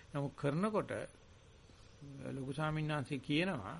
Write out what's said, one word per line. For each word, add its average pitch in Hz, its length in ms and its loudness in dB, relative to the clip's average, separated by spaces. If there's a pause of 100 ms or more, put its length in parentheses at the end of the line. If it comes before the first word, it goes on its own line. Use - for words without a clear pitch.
නමුත් 143 260 0
කරනකොට 165 560 2 (1400)
ලොකු 131 220 -2
ස්වාමීන් 156 380 2
වහන්සේ 147 300 0
කියනවා 147 600 2